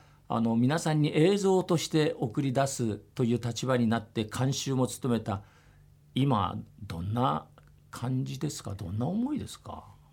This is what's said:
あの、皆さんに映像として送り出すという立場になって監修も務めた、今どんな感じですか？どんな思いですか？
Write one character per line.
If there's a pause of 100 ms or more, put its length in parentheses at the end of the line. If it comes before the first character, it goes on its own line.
(280)
あ
の、
皆
さ
ん
に
映
像
と
し
て
送
り
出
す
と
い
う
立
場
に
な
っ
て
監
修
も
務
め
た、 (720)
今 (300)
ど
ん
な (440)
感
じ
で
す
か？
ど
ん
な
思
い
で
す
か？ (280)